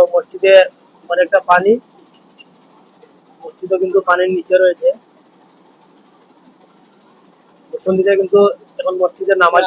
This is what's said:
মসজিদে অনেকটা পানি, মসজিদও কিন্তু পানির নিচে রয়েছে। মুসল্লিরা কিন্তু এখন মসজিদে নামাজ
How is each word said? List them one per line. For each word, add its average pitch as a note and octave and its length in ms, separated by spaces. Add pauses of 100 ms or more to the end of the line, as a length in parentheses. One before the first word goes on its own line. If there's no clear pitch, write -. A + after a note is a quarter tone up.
(140)
মসজিদে F#3 480 (460)
অনেকটা F3+ 320
পানি, F3+ 320 (1700)
মসজিদও - 320
কিন্তু F4+ 220
পানির F3+ 300
নিচে B3 280
রয়েছে। F#3 340 (2750)
মুসল্লিরা F#3+ 420
কিন্তু G3+ 340 (300)
এখন F#3 180
মসজিদে F#3 380
নামাজ F3+ 320